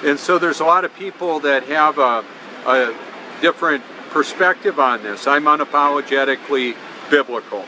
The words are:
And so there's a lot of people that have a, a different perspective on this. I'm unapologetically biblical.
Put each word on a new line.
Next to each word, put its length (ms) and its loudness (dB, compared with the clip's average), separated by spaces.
And 140 2
so 200 2
there's 220 0
a 40 0
lot 200 4
of 100 -6
people 460 -6
that 240 2
have 340 2
a, 260 2
a 280 2
different 440 0
perspective 680 0
on 240 2
this. 240 -8
I'm 180 2
unapologetically 1300 0
biblical. 580 0